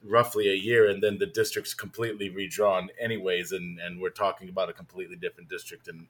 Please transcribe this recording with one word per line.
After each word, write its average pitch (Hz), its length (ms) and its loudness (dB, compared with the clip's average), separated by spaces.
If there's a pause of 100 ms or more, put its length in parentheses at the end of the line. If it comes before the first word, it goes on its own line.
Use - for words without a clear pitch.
roughly 107 460 4
a 98 80 4
year, 107 320 6
and 98 160 0
then 101 140 4
the 98 80 0
district's 107 480 -2
completely 104 560 -8
redrawn 92 580 0 (100)
anyways, 95 540 -2
and, 87 260 -8
and 87 220 -10
we're 92 100 -2
talking 95 380 -4
about 90 220 -2
a 85 40 -10
completely 90 440 -14
different 87 320 -10
district 87 400 -14
and, 82 200 -18